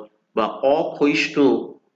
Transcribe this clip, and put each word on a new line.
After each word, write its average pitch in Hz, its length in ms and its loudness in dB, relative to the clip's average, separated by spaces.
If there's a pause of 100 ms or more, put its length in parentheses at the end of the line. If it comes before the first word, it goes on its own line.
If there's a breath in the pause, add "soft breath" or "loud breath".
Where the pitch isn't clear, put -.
(360)
বা 110 100 0
অক্ষয়িষ্ণু 143 1300 0 (160)